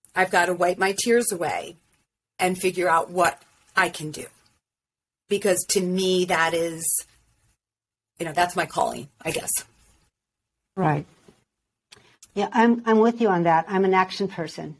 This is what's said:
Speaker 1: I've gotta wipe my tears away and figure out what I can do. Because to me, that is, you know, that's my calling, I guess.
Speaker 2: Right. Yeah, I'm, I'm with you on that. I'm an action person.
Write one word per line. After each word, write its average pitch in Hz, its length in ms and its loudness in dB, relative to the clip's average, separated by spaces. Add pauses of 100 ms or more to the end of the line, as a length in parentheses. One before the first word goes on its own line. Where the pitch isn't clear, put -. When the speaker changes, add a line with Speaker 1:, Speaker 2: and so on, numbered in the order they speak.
(160)
Speaker 1:
I've 185 160 2
gotta 180 220 2
wipe 175 240 0
my 190 200 0
tears 233 340 2
away 156 460 -6 (600)
and 185 200 0
figure 180 300 -2
out 165 220 2
what 175 320 0 (340)
I 185 140 2
can 151 220 -10
do. 135 140 -12 (1040)
Because 202 400 0
to 196 120 2
me, 185 440 2
that 165 280 2
is, 165 520 -2 (1120)
you 170 60 -6
know, 156 80 -10
that's 175 220 0
my 175 100 -2
calling, - 420 -4 (180)
I 160 60 -4
guess. - 180 -6 (1300)
Speaker 2:
Right. 156 300 0 (1300)
Yeah, 196 180 -2
I'm, 233 320 4
I'm 226 140 4
with 233 200 4
you 226 100 2
on 175 140 2
that. 165 240 4
I'm 190 160 0
an 190 100 2
action 185 340 0
person. 160 520 -10